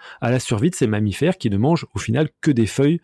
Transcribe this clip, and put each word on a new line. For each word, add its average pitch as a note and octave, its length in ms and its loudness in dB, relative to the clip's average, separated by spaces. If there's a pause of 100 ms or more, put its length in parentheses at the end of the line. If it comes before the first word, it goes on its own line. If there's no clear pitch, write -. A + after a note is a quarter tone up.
(200)
à A#2 100 0
la B2+ 80 2
survie A#2+ 320 0
de - 60 -10
ces C3 100 0
mammifères G#2+ 520 0
qui A2 120 -2
ne G2 60 0
mangent C#3 380 0
au - 40 -6
final C3+ 300 -2 (120)
que D#3+ 100 2
des A#2 160 2
feuilles D3 380 0